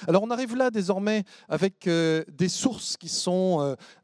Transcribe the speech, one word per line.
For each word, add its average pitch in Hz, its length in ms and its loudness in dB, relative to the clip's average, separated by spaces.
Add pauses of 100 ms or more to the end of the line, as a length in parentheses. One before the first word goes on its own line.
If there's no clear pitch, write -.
Alors 180 160 4
on 233 80 -4
arrive 240 240 -2
là 254 160 2
désormais 202 540 0 (220)
avec, 175 400 -2
euh, 160 440 2
des 170 180 0
sources - 480 -4
qui 170 100 -16
sont, 180 540 0
euh, 139 140 0 (280)